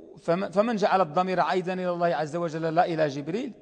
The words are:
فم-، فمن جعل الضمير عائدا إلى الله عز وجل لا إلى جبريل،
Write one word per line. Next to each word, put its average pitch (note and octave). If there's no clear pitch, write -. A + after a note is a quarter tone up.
فم-، F3
فمن G#3+
جعل F#3
الضمير F3+
عائدا F3+
إلى F3+
الله F3
عز D3+
وجل D#3+
لا E3+
إلى D#3+
جبريل، D#3+